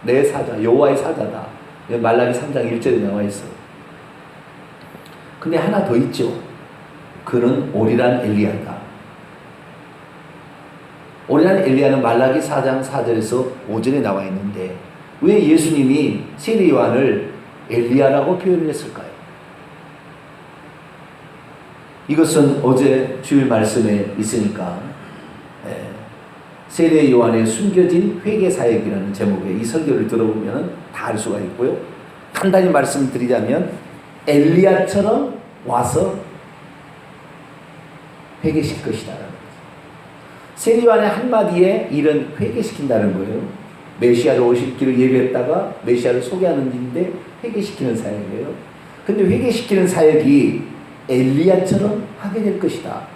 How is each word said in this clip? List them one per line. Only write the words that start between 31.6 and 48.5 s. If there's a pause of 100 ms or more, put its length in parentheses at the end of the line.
간단히
말씀드리자면 (560)
엘리야처럼 (320)
와서 (2250)
회개시킬
것이다라는
거죠. (1200)
세례
요한의
한마디에
일은 (100)
회개시킨다는
거예요. (580)
메시아로
오실
길을
예비했다가 (120)
메시아를
소개하는
일인데 (320)
회개시키는
사역이에요. (580)